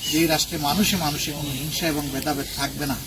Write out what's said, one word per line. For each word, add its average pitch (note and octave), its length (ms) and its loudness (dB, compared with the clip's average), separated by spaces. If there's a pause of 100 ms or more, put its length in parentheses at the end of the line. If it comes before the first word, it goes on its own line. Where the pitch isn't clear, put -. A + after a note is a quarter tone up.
(120)
যেই D#3+ 220 4
রাষ্ট্রে D#3+ 240 0 (100)
মানুষে F#3 280 4 (100)
মানুষে D3 320 0
কোনো D3 220 -4
হিংসা D#3 340 -2
এবং D3 100 0 (100)
ভেদাভেদ C#3 340 -2 (120)
থাকবে C#3 320 -2
না A#2 160 -2